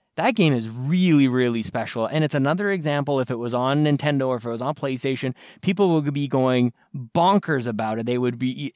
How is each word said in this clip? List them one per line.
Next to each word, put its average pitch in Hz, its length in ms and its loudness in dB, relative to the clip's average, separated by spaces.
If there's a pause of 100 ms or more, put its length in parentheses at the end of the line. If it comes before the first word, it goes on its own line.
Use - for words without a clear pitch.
(160)
that 214 200 0
game 165 180 4
is 113 160 -2
really, 143 580 4
really 123 340 2
special. 113 440 -4
And 156 200 0
it's 147 100 -2
another 165 360 0
example, 147 500 -2
if 123 100 -4
it 120 80 -4
was 120 140 -4
on 131 320 2
Nintendo 143 420 0
or 127 80 -2
if 113 100 -8
it 120 40 -6
was 117 120 -6
on 143 140 -4
PlayStation, 131 580 -4 (280)
people 190 280 2 (120)
would 143 120 -2
be 143 140 -2
going 127 440 2 (240)
bonkers 165 720 0
about 110 320 -4
it. 113 60 -6
They 123 120 0
would 123 200 -2
be 127 280 -4
e-, 131 100 -10